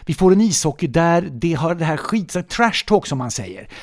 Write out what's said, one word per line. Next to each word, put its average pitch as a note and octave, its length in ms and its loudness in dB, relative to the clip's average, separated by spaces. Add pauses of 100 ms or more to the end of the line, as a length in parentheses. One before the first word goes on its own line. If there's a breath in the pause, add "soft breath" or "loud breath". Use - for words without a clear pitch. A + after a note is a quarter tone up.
Vi D#3+ 80 -2
får F#3 180 6
en F#3+ 80 6
ishockey E3+ 460 0
där E3+ 460 2
det D#3+ 220 -2
har D#3+ 200 -2
det E3 100 -4
här D#3 120 -2
skit, G3+ 340 -4
så F3+ 120 -4
trash - 440 -2
talk G#3 200 2
som C#3 120 -4
man B2 120 -6
säger. F#2+ 380 -10 (140 loud breath)